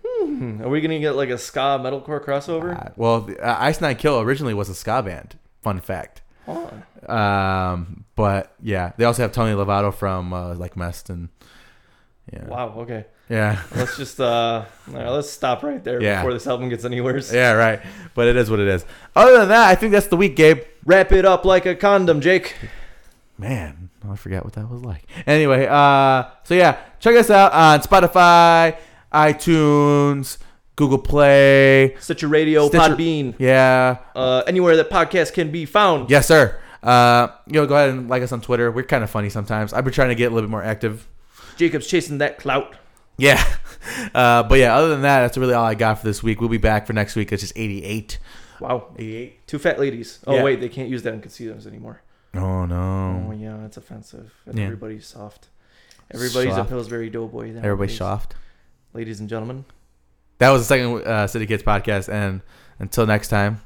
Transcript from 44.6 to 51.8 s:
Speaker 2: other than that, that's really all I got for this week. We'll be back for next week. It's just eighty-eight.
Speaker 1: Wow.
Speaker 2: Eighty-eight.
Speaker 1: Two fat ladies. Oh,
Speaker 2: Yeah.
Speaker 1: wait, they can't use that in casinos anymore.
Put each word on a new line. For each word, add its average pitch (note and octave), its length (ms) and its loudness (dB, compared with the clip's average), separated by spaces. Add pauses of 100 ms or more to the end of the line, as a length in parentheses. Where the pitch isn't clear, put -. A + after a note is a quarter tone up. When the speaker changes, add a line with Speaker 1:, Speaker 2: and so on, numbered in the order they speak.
Speaker 2:
other D#3+ 140 2
than C#3+ 120 -2
that, C#3 180 4
that's A#2+ 180 -2
really B2+ 160 0
all A#2 100 0
I A2 100 -2
got A2 260 0
for - 60 -16
this G#2 160 -4
week. A2 180 -2
We'll A#2 100 -4
be A#2 80 -2
back G#2+ 280 0
for G#2+ 60 -8
next G#2 240 -4
week. G#2 160 -4
It's G2+ 100 -6
just F#2+ 140 -12
eighty-eight. G#2 600 -10 (420)
Speaker 1:
Wow. B2 280 -8 (100)
Speaker 2:
Eighty-eight. A2+ 480 -14
Speaker 1:
Two D3 120 -10
fat D#3+ 220 -4
ladies. A#2+ 460 -6
Oh, C#3 80 -2
Speaker 2:
Yeah. C3+ 100 2
Speaker 1:
wait, B2+ 160 0
they B2 80 -8
can't C3 220 -12
use B2 140 -8
that A2+ 100 -8
in G#2+ 80 -14
casinos A2 440 -18
anymore. A2+ 360 -20 (320)